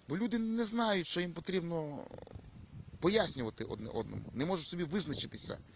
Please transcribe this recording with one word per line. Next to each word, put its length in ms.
Бо 100
люди 220
не 240
знають, 440
що 140
їм 120
потрібно 720
пояснювати 640
одне 260
одному. 340
Не 120
можуть 220
собі 160
визначитися. 760